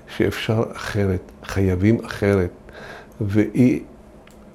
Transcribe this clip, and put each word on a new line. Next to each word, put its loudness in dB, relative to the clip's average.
שאפשר 0
אחרת, -4
חייבים 2
אחרת, 0
והיא, 2